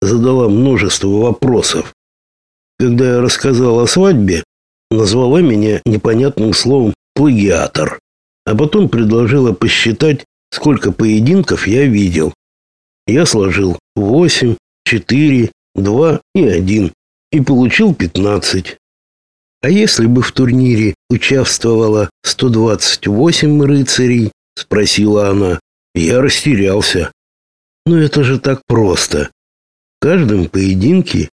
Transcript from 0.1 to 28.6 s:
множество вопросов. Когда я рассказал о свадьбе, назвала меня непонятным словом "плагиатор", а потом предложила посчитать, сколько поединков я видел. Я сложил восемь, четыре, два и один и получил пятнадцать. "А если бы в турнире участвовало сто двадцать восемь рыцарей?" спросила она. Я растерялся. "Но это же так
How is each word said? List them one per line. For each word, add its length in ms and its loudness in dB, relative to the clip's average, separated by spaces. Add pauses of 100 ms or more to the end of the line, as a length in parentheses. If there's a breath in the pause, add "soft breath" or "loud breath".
множество 600 0
вопросов. 840 -2 (840)
Когда 360 0
я 80 0
рассказал 580 0
о 60 0
свадьбе, 580 0 (460)
назвала 500 2
меня 460 0
непонятным 680 0
словом 400 0 (220)
"плагиатор", 840 0 (460)
а 100 -2
потом 360 0
предложила 600 2
посчитать, 760 -2 (240)
сколько 420 -2
поединков 760 0
я 200 2
видел. 480 0 (720)
Я 180 2
сложил 540 0 (160)
восемь, 640 0 (280)
четыре, 680 0 (240)
два 460 0 (140)
и 120 2
один 460 0 (400)
и 80 2
получил 540 2
пятнадцать. 840 -4 (840)
"А 80 0
если 360 2
бы 160 2
в 100 -6
турнире 640 0 (160)
участвовало 1000 0 (120)
сто 260 -2
двадцать 580 -2
восемь 560 0
рыцарей?" 680 0 (260)
спросила 720 0
она. 300 0 (360)
Я 260 0
растерялся. 880 0 (720)
"Но 140 2
это 240 0
же 160 0
так 280 -4